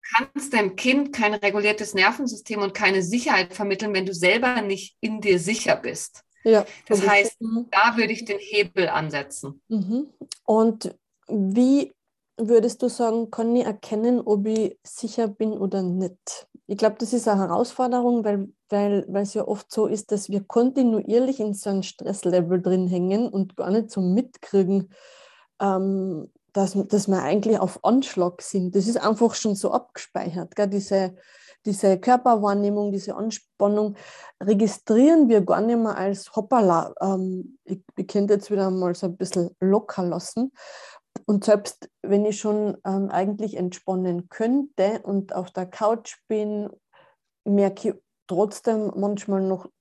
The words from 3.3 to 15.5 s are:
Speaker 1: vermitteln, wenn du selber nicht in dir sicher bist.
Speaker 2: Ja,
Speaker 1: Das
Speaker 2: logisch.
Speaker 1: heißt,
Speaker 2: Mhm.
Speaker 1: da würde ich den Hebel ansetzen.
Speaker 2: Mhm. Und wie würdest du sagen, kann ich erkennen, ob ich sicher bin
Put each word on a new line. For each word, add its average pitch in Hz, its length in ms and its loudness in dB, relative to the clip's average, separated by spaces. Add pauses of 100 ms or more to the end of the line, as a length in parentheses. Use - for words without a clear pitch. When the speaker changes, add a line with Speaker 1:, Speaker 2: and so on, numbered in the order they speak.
Speaker 1:
vermitteln, 202 400 -4
wenn 190 120 -2
du 196 80 -6
selber 226 460 2
nicht 196 400 -6
in 214 200 -6
dir 190 180 4
sicher 170 380 0
bist. - 460 -10 (220)
Speaker 2:
Ja, 214 220 6 (200)
Speaker 1:
Das 208 120 2
Speaker 2:
logisch. 202 120 4
Speaker 1:
heißt, 202 300 4
Speaker 2:
Mhm. 226 300 -4
Speaker 1:
da 214 260 4
würde 220 160 2
ich 226 120 -6
den 202 140 -4
Hebel 196 500 0
ansetzen. 143 800 -6
Speaker 2:
Mhm. 226 400 -2 (360)
Und 220 500 2 (340)
wie 247 640 2 (440)
würdest 233 460 2
du 247 60 0
sagen, 226 420 -2
kann 233 240 -2
ich 247 100 2
erkennen, 220 560 0
ob 208 260 0
ich 220 360 -2
sicher 226 460 -4
bin 214 240 -4